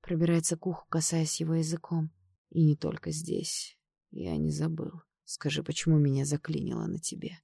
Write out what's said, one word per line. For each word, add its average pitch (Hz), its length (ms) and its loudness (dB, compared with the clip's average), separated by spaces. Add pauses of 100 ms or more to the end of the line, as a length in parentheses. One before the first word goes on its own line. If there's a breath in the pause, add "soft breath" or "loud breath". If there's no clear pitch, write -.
Пробирается 170 560 2
к - 100 -6
уху, 170 220 -6
касаясь 160 500 0
его 165 160 0
языком. 165 560 -2 (400)
"И 165 120 6
не 151 120 8
только - 340 -4
здесь. - 680 -6 (320)
Я 165 260 -4
не 156 140 2
забыл. 160 500 -4 (220)
Скажи, - 400 -4
почему 156 340 2
меня 139 260 4
заклинило 143 640 -4
на - 140 -4
тебе - 440 -8